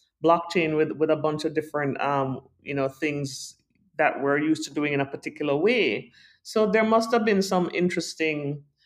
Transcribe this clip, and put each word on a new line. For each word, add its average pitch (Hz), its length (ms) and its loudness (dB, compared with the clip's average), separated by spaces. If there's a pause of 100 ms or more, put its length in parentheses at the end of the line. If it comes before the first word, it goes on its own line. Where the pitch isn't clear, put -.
(240)
blockchain 165 520 2
with, 151 180 2
with 156 180 0
a 156 40 2
bunch 151 300 -2
of 151 80 -4
different, 147 480 -4
um, 135 400 -2 (220)
you 143 100 -10
know, 135 140 0
things 143 680 -6 (440)
that 143 240 0
we're 139 160 2
used 156 240 0
to 143 100 -12
doing 147 200 -2
in 139 60 2
a 139 60 0
particular 147 500 -4
way. 165 560 0 (300)
So 220 240 0
there 214 180 4
must 226 280 2
have 233 120 2
been 196 200 4
some 180 280 0
interesting, 156 920 -2 (220)